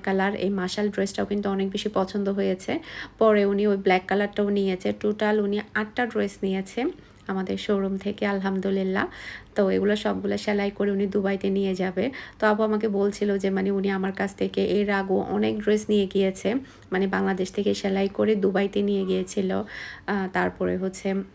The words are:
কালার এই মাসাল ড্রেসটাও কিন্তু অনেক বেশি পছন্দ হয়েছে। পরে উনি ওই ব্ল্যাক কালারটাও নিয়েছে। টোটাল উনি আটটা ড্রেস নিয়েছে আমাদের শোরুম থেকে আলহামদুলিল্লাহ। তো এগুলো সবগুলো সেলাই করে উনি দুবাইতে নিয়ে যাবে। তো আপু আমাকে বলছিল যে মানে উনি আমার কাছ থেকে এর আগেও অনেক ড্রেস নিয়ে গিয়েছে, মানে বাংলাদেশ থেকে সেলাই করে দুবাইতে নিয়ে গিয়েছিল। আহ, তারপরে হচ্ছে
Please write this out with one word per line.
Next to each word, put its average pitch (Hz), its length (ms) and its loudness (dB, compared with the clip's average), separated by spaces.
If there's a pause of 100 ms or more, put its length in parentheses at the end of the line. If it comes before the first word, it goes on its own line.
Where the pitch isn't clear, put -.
কালার 196 320 2
এই 185 140 0
মাসাল 202 400 0
ড্রেসটাও 196 360 -2
কিন্তু 202 240 -2
অনেক 196 200 0
বেশি 202 240 -4
পছন্দ 196 360 0
হয়েছে। 196 500 -2 (400)
পরে 208 260 6
উনি 202 220 2
ওই 202 100 4
ব্ল্যাক 185 300 4
কালারটাও 202 420 0
নিয়েছে। 196 440 0
টোটাল 208 460 0
উনি 208 200 0 (140)
আটটা 220 320 -2
ড্রেস 208 380 -2
নিয়েছে 190 420 -2 (420)
আমাদের 190 300 -2
শোরুম 196 400 0
থেকে 202 280 -4
আলহামদুলিল্লাহ। 190 840 0 (480)
তো 196 140 4
এগুলো 190 260 2
সবগুলো 202 420 -2
সেলাই 202 340 0
করে 202 200 0
উনি 196 160 0
দুবাইতে 196 420 0
নিয়ে 196 260 0
যাবে। 190 360 -2 (280)
তো 220 80 4
আপু 214 160 4
আমাকে 214 240 2
বলছিল 202 500 0
যে 196 120 0
মানে 190 220 0
উনি 196 180 0
আমার 190 220 0
কাছ 196 240 -4
থেকে 190 300 0
এর 202 240 2
আগেও 196 280 0
অনেক 214 420 0
ড্রেস 214 300 0
নিয়ে 208 240 4
গিয়েছে, 196 420 0 (360)
মানে 190 160 2
বাংলাদেশ 190 440 0
থেকে 202 220 0
সেলাই 196 340 0
করে 214 280 2
দুবাইতে 196 460 2
নিয়ে 202 240 0
গিয়েছিল। 185 460 -2
আহ, 196 840 -4
তারপরে 180 440 0
হচ্ছে 190 360 -4 (220)